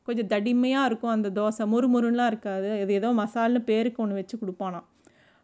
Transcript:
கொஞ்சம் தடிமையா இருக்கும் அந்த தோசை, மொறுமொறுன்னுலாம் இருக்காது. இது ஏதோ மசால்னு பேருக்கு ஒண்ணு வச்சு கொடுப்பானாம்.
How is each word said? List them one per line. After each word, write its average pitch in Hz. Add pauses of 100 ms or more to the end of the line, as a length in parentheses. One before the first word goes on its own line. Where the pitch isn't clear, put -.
கொஞ்சம் 233
தடிமையா 247
இருக்கும் 233
அந்த 220
தோசை, 208
மொறுமொறுன்னுலாம் 240
இருக்காது. 208
இது 196
ஏதோ 202
மசால்னு 233
பேருக்கு 226
ஒண்ணு 202
வச்சு 196
கொடுப்பானாம். 185 (600)